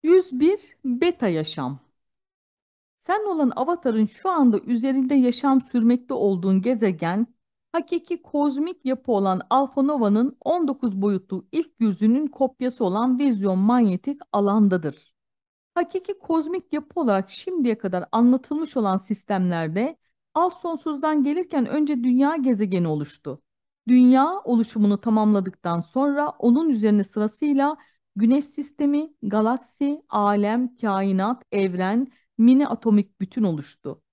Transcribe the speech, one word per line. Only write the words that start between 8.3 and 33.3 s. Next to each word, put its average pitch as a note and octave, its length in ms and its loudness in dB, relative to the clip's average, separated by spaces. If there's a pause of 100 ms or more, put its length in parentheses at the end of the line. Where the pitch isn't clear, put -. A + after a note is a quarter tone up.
yapı C4 260 -4
olan G3 380 0
Alfa C4+ 320 0
Nova'nın A#3+ 600 0
on E4+ 260 0
dokuz G#3+ 340 -4
boyutlu F#3+ 500 -4
ilk D#4+ 280 -6
yüzünün A3 480 0
kopyası B3+ 580 -4
olan A#3 340 -2
vizyon G3+ 400 0
manyetik A3+ 640 0 (100)
alandadır. G3+ 840 0 (600)
Hakiki F#4 440 -6
kozmik E4 540 -4
yapı D4+ 260 -8
olarak G3 300 0
şimdiye C4+ 480 -4
kadar F3+ 340 -6
anlatılmış C4 680 0
olan G3 200 0
sistemlerde F#3+ 1000 -4 (360)
alt F4 200 -2
sonsuzdan D#4 680 -4
gelirken D4+ 420 -2
önce D4 380 -2
dünya C4 320 2
gezegeni G3+ 520 0
oluştu. D3 540 -6 (460)
Dünya B3+ 560 4
oluşumunu G#3+ 580 0
tamamladıktan G3+ 760 0
sonra C#4+ 500 -2
onun D4 400 2
üzerine G#3 340 2
sırasıyla C#4 720 -2 (380)
güneş A#3+ 300 2
sistemi, D4 760 -4
galaksi, B3 880 -2
alem, G#3 680 0
kainat, G3 760 -2
evren, G3 560 -2 (300)
mini C4 300 6
atomik G#3 540 0
bütün F#3+ 220 -4